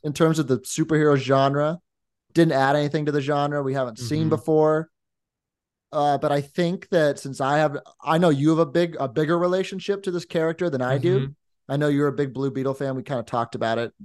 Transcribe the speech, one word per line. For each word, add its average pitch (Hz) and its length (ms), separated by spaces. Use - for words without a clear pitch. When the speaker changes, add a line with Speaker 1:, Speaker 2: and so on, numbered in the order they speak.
Speaker 1:
in 151 100
terms 160 260
of 143 80
the 127 120
superhero 151 560
genre. 139 640
Didn't 160 200
add 135 220
anything 147 300
to 147 60
the 143 100
genre 143 420
we 135 100
haven't 123 260
seen 147 260
Speaker 2:
Mm-hmm. 156 40
Speaker 1:
before. 156 600
Uh, 147 260
but 143 140
I 143 100
think 175 480
that 151 300
since 139 200
I 143 200
have, 147 180
I 156 160
know 175 120
you 143 200
have 160 100
a 165 60
big, 165 340
a 139 80
bigger 156 300
relationship 190 640
to 185 80
this 175 140
character 165 440
than 131 120
I 131 160
do. 135 220
Speaker 2:
Mm-hmm. 139 120
Speaker 1:
I 139 80
know 147 100
you're 143 200
a 139 60
big 131 200
Blue 135 180
Beetle 135 220
fan. 135 220
We 127 80
kinda 123 200
talked 117 320
about 113 220
it 117 160